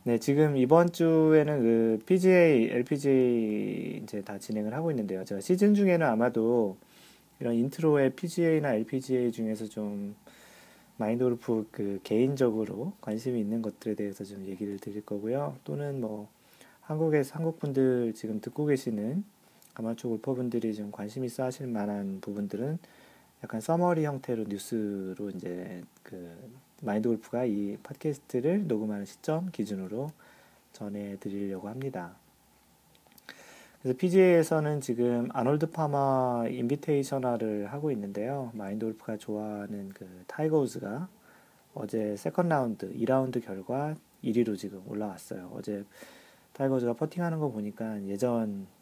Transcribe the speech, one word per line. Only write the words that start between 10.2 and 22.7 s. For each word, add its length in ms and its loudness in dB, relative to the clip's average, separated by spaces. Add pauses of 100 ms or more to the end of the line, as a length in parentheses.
마인드 300 0
골프 460 0
그 340 -4
개인적으로 960 2
관심이 360 -4
있는 240 -2
것들에 340 -6
대해서 280 -6
좀 220 -12
얘기를 340 -6
드릴 260 -10
거고요. 600 -4
또는 340 -6
뭐 300 -6 (500)
한국에서, 560 0
한국 240 -4
분들 540 2
지금 260 -6
듣고 260 -4
계시는 600 0 (480)
아마추어 380 -6
골퍼분들이 600 -2
좀 160 -8
관심 360 -8
있어 180 -6
하실 240 -6
만한 540 -4
부분들은 580 -4 (640)